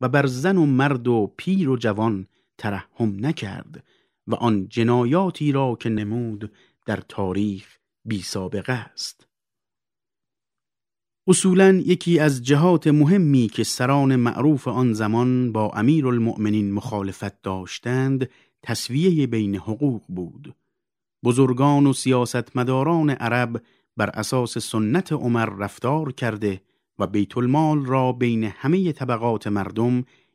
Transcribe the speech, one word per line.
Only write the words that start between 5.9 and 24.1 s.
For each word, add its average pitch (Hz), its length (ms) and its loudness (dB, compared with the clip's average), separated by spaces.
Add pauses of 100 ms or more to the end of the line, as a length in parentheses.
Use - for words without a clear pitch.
در 104 100 -4
تاریخ 98 840 -6 (260)
بی 107 180 -6
سابقه 95 500 -6
است. - 540 -10 (2000)
اصولاً 185 600 6
یکی 170 320 2
از 143 240 2
جهات 156 440 4
مهمی 147 600 4
که 113 160 -2
سران 135 520 2
معروف 123 520 0
آن 123 240 0
زمان 117 600 0
با 107 180 0
امیرالمؤمنین 113 1000 0
مخالفت 101 680 -6
داشتند، 123 880 -4 (320)
تسویه 147 640 0
بین 107 300 -2
حقوق 110 520 -4
بود. 90 460 -12 (680)
بزرگان 135 640 4
و 139 60 4
سیاستمداران 131 1160 0
عرب 117 520 -2 (340)
بر 104 140 0